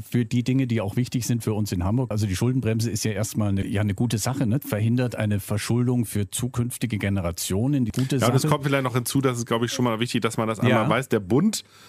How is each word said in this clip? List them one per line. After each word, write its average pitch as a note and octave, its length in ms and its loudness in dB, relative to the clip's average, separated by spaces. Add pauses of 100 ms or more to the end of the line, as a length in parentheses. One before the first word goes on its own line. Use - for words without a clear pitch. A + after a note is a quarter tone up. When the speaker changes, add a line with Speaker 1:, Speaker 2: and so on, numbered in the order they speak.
Speaker 1:
für A#2+ 160 2
die A#2+ 180 0
Dinge, C3+ 220 2
die A#2 160 0
auch G2 140 -4
wichtig B2 320 -2
sind A#2 160 0
für G#2+ 100 0
uns G#2 200 -2
in F2 100 0
Hamburg. A2+ 260 0
Also G#2+ 160 0
die F#2+ 120 0
Schuldenbremse A#2 520 0
ist G#2+ 140 -4
ja A2 80 0
erstmal G#2 380 -2
eine, G2 180 0
ja, G2 140 0
eine G#2 140 0
gute A#2+ 220 0
Sache, A#2+ 300 -2
ne? B2 140 2
Verhindert A#2 540 0
eine G#2 260 0
Verschuldung A#2+ 640 0
für G#2 260 -4
zukünftige A#2+ 680 -4
Generationen. G2 880 0
Die G#2+ 60 -2
gute C3 260 0
Speaker 2:
Ja, A2 120 4
und B2 60 6
es C3 80 2
Speaker 1:
Sache. D3+ 100 2
Speaker 2:
kommt C#3+ 100 0
vielleicht C#3 200 2
noch B2 120 0
hinzu, B2+ 260 0
dass B2+ 160 2
es, A#2 80 -4
glaube A#2+ 200 0
ich, A2+ 60 -2
schon B2+ 140 0
mal A2+ 140 0
wichtig, A#2+ 220 -2
dass A2 160 -2
man A2+ 100 0
das A2 120 -2
Speaker 1:
Ja. - 60 -4
Speaker 2:
einmal B2 240 4
weiß. C3 200 0
Der A2+ 100 2
Bund C3 440 0 (260)